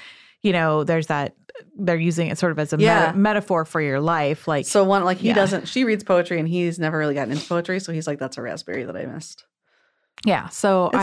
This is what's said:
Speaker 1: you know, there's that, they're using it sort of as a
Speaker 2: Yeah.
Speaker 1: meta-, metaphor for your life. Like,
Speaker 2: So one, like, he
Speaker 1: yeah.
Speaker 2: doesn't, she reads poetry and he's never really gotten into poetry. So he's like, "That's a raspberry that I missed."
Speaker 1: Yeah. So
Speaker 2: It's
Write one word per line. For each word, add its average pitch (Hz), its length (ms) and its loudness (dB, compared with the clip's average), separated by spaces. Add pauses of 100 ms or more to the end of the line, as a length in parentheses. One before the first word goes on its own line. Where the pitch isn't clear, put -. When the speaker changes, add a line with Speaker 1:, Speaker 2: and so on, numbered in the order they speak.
(440)
Speaker 1:
you 202 100 2
know, 160 300 2
there's 160 240 0
that, 143 260 -2 (440)
they're 175 200 0
using 165 300 0
it 165 100 -6
sort 175 140 0
of 151 80 -4
as 151 140 -2
a 156 40 0
Speaker 2:
Yeah. 208 300 4
Speaker 1:
meta-, 170 100 -2
metaphor 202 480 2
for 165 160 -4
your 139 200 0
life. 156 460 0
Like, 151 180 0
Speaker 2:
So 202 180 4
one, 196 220 4
like, 185 120 2
he 220 120 0
Speaker 1:
yeah. 233 40 4
Speaker 2:
doesn't, 196 340 2
she 262 180 0
reads 214 180 0
poetry 175 360 2
and 160 80 -2
he's 170 300 0
never 160 200 -2
really 151 160 0
gotten 135 180 -4
into 151 160 -6
poetry. 175 320 -2
So 185 140 -10
he's 160 140 -6
like, 147 120 -4
"That's 135 180 -8
a 120 40 -10
raspberry 113 420 -8
that - 120 -10
I - 100 -8
missed." - 400 -16 (800)
Speaker 1:
Yeah. 185 220 0
So 190 400 2
Speaker 2:
It's - 160 -2